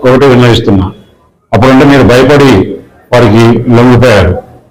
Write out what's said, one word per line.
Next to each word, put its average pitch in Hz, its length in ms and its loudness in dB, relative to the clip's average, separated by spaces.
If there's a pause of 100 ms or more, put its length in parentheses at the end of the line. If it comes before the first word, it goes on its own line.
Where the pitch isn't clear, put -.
ఒకటే 131 240 0
విన్నవిస్తున్నా, 110 540 0 (680)
అప్పుడంటే 131 380 0
మీరు 135 200 2
భయపడి 135 400 2 (600)
వారికి 117 320 0 (320)
లొంగిపోయారు. 113 580 0 (380)